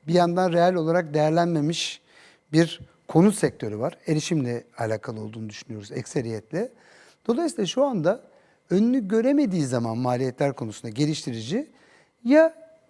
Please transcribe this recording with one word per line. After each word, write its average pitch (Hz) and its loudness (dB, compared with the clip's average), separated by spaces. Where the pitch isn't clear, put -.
Bir 165 0
yandan 175 4
reel 175 4
olarak 165 0
değerlenmemiş 160 0
bir 160 2
konut 196 6
sektörü 110 -4
var. 147 -4
Erişimle 147 -2
alakalı 110 -6
olduğunu 110 -12
düşünüyoruz 104 -14
ekseriyetle. 131 -6
Dolayısıyla 240 -2
şu 254 0
anda 214 0
önünü 226 2
göremediği 226 2
zaman 117 -2
maliyetler 127 -2
konusunda 113 -10
geliştirici 143 -4
ya 320 6